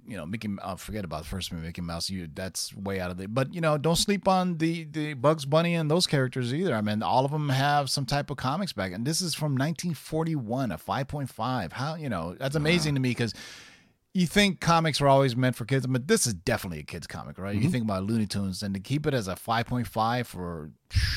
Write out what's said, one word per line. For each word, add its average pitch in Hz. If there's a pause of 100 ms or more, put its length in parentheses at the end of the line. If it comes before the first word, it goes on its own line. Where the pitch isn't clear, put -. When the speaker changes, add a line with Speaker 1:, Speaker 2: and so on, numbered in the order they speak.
Speaker 1:
you 104
know, 78
Mickey, 104
uh, 92
forget 104
about 78
the 78
first 95
appearance 82
of 82
Mickey 87
Mouse. 85
You, 90
that's -
way 98
out 90
of 90
the, 95
but, 131
you 175
know, 151
don't 160
sleep 202
on 180
the, 165
the 151
Bugs 143
Bunny 165
and 160
those 180
characters 127
either. 160
I 107
mean, 107
all 113
of 139
'em 151
have 139
some 139
type 143
of 135
comics 156
back, 95
and 113
this 160
is 165
from 147
nineteen 156
forty-one, 139
a 80
five 117
point 143
five. 110
How, 147
you 151
know, 87
that's 139
Speaker 2:
Wow. 156
Speaker 1:
amazing 156
to 135
me 127
'cause 113 (840)
you 180
think 202
comics 165
were 143
always 135
meant 127
for 120
kids, 131
but 131
this 220
is 113
definitely 90
a 71
kid's -
comic, -
right? 98
You 104
Speaker 2:
Mm-hmm. 151
Speaker 1:
think 123
about 95
Looney 110
Tunes, 98
and 98
to 98
keep 147
it 139
as 107
a 90
five 117
point 123
five 113
for 85 (460)